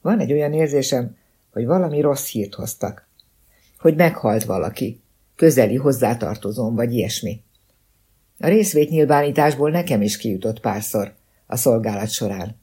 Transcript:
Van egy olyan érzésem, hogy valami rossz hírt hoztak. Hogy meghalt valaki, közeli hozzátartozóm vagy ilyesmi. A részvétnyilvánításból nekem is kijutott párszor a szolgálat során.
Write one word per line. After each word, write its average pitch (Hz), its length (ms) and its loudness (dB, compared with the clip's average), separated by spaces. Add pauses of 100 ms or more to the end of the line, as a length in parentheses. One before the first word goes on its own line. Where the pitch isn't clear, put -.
Van 202 180 0
egy 139 120 -2
olyan 147 200 0
érzésem, 139 640 0 (360)
hogy 113 120 -4
valami 151 360 0
rossz 143 300 0
hírt 101 240 -6
hoztak. - 540 -10 (720)
Hogy 160 180 4
meghalt 117 480 2
valaki, 107 560 -4 (360)
közeli 123 400 4
hozzátartozóm 117 960 -2
vagy 120 180 -2
ilyesmi. 110 500 -4 (960)
A - 80 -4
részvétnyilvánításból 151 1200 2
nekem 156 320 0
is 104 140 -2
kijutott 107 440 -4
párszor 107 540 -4 (320)
a 110 100 -8
szolgálat 110 520 0
során. 101 540 -6